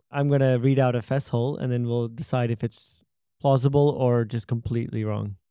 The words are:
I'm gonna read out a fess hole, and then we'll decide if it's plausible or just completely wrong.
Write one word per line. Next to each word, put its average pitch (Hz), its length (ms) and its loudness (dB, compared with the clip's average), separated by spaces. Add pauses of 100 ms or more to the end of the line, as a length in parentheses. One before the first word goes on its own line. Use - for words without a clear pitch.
(100)
I'm 143 180 0
gonna 135 300 4
read 135 200 2
out 123 160 4
a 120 60 -2
fess 139 280 -4
hole, 123 280 -2
and 127 160 -4
then 120 140 -2
we'll 117 220 -2
decide 117 420 -4
if 113 120 -4
it's - 400 -10 (380)
plausible 139 480 4
or 120 380 2
just 113 200 -6
completely 117 580 -4
wrong. 104 320 -4 (140)